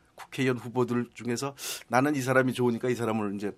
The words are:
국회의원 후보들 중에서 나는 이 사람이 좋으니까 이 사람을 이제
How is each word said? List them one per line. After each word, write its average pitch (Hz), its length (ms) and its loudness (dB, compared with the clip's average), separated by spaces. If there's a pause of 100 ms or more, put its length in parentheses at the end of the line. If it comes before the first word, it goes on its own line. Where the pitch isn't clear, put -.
(140)
국회의원 131 420 -2
후보들 120 560 -2
중에서 117 420 -6 (340)
나는 139 280 4
이 131 60 -2
사람이 127 320 4
좋으니까 123 340 0
이 123 60 0
사람을 110 400 0
이제 101 240 -4